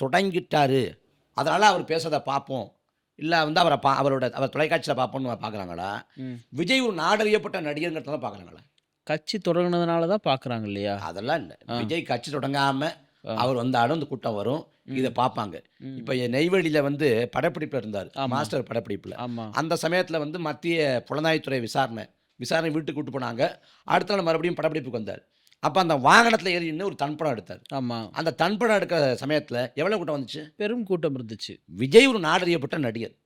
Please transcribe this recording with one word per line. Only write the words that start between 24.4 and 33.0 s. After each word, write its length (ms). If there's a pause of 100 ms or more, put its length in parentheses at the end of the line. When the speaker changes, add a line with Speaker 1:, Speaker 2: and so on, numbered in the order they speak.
Speaker 1:
படப்பிடிப்புக்கு 420
வந்தார். 220 (400)
அப்ப 180
அந்த 160
வாகனத்துல 580
ஏறி 140
நின்னு 200
ஒரு 140
தன்படம் 320
எடுத்தார். 260 (140)
Speaker 2:
ஆமா. 240 (140)
Speaker 1:
அந்த 180 (100)
தன்படம் 380
எடுக்கிற 280 (140)
சமயத்துல 380 (160)
எவ்வளவு 260
கூட்டம் 160
வந்துச்சு? 260 (140)
Speaker 2:
பெரும் 280
கூட்டம் 320
இருந்துச்சு. 360 (240)
Speaker 1:
விஜய் 340
ஒரு 100
நாடறியப்பட்ட 580
நடிகர், 360 (120)